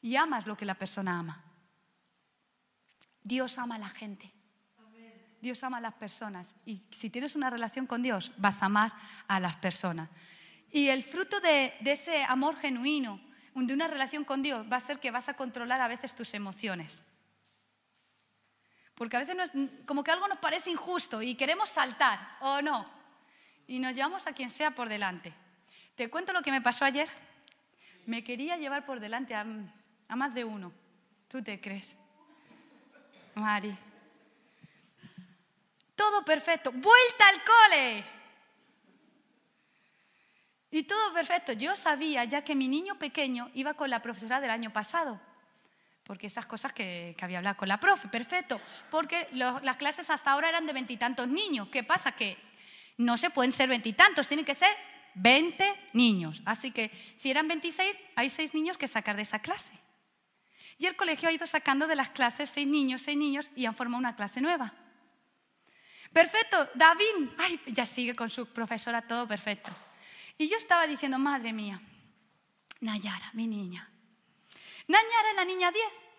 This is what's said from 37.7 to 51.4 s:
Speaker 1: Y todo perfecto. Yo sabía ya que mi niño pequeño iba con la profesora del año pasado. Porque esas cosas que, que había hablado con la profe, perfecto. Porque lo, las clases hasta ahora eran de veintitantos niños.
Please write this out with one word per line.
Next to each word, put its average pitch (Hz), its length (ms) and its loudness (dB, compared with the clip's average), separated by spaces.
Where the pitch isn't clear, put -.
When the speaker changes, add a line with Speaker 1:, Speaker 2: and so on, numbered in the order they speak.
Speaker 1:
Y 302 120 0
todo 415 300 0
perfecto. 339 400 0
Yo 269 220 -2
sabía 294 480 0
ya 277 200 -2
que 294 120 -2
mi 262 120 0
niño 339 300 -2
pequeño 254 560 -4
iba 269 200 -4
con 285 160 -4
la 233 120 -2
profesora 233 380 -4
del 269 120 -2
año 226 200 -4
pasado. 226 480 -4
Porque 202 240 -14
esas 220 180 -10
cosas - 260 -8
que, 175 460 -8
que - 80 -8
había 180 140 -4
hablado 196 180 -2
con 190 100 -4
la 196 120 2
profe, 381 280 4
perfecto. 240 540 -4
Porque 320 440 -2
lo, 254 260 0
las 262 160 0
clases 294 340 -4
hasta 294 220 2
ahora 294 160 4
eran 330 180 0
de 302 60 -4
veintitantos 247 560 -2
niños. 285 420 -2